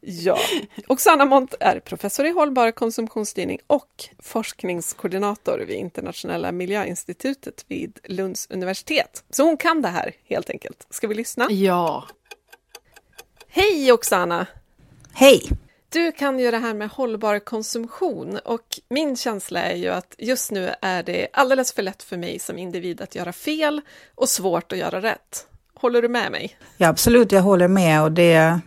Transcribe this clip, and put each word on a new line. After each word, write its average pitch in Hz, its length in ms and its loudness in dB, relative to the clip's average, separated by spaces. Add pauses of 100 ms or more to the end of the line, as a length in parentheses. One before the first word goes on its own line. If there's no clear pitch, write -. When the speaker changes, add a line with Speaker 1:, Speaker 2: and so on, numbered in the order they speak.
Speaker 1:
Ja. 170 380 -2 (480)
Oksana 285 380 4
Mont 262 340 2
är - 200 2
professor 202 460 -4
i 330 60 0
hållbar 262 400 2
konsumtionsstyrning 220 960 -6
och - 420 -2 (100)
forskningskoordinator 190 1500 -6
vid - 100 -6
Internationella 175 760 -8
miljöinstitutet 180 1160 -8
vid - 360 -10
Lunds 190 460 -8
universitet. 190 800 -6
Så - 140 0
hon 320 140 4
kan 330 240 0
det 240 60 -2
här, 175 240 -4 (180)
helt - 200 -4
enkelt. - 400 -12
Ska - 180 -8
vi 208 80 -4
lyssna? 233 360 -2
Speaker 2:
Ja. 175 520 2 (1400)
Speaker 1:
Hej, 320 440 4
Oksana! 180 540 2 (680)
Speaker 3:
Hej! 262 280 8 (480)
Speaker 1:
Du 330 220 0
kan 277 280 -2
ju 240 120 2
det 233 60 0
här 226 160 -4
med 208 160 -8
hållbar 220 500 -2
konsumtion 220 1080 -6
och - 340 -6 (100)
min 277 260 -2
känsla 190 480 -6
är 175 120 -2
ju 180 140 -4
att 180 280 -6
just 247 340 -4
nu 185 180 -4 (120)
är 185 220 -4
det 175 300 -4
alldeles 262 400 0
för - 100 -4
lätt 190 200 -8
för 185 140 -10
mig 175 220 -8
som 180 180 -10
individ 180 440 -8
att 190 140 -14
göra 175 180 -8
fel 302 480 -4 (340)
och 247 140 0
svårt 180 420 -2
att 190 60 -6
göra 175 240 -4
rätt. - 460 -8 (280)
Håller 240 260 2
du 233 80 0
med 240 220 -2
mig? - 260 -8 (200)
Speaker 3:
Ja, 175 100 4
absolut, 233 440 6
jag 196 100 6
håller 180 260 6
med 170 360 4
och 156 80 2
det 170 220 6
är 165 340 6